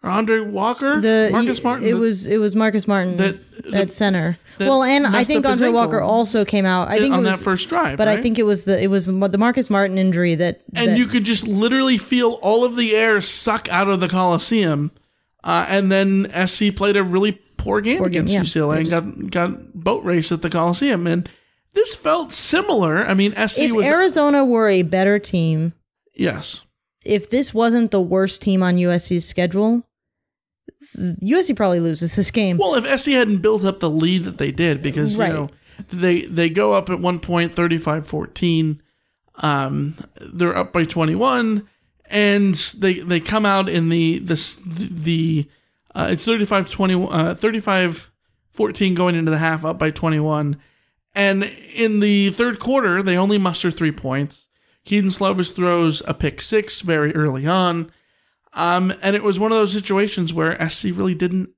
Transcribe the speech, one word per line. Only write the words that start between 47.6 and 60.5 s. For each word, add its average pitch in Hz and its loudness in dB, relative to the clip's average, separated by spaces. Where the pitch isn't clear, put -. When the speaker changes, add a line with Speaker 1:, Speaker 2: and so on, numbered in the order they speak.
Speaker 1:
fourteen 196 0
going 180 2
into 165 0
the 156 0
half, 160 -2
up 165 -4
by 156 0
twenty-one. 151 -2
And 196 0
in 220 2
the 202 4
third 233 -2
quarter, 233 0
they 185 0
only 202 2
muster 185 0
three 165 -2
points. 139 -8
Keaton 202 0
Slovis 190 -2
throws 170 0
a 156 -4
pick - -4
six 214 -2
very 156 0
early 143 -2
on. 170 0
Um, 180 0
and 196 0
it 208 -2
was 196 0
one 220 0
of 226 2
those 208 2
situations 202 -2
where 160 -2